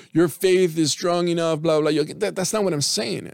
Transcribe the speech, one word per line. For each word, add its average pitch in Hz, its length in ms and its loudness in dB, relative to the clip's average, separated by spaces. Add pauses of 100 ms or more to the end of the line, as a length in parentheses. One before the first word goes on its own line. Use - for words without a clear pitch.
(140)
your 165 160 4
faith 185 480 2
is 156 120 2
strong 175 380 0
enough, 165 320 0
blah, 156 220 2
blah. 156 80 2
Yo, 156 160 0
that, 180 320 -6
that's 180 160 -4
not 214 100 -2
what 185 80 0
I'm 147 80 -2
saying. - 540 -4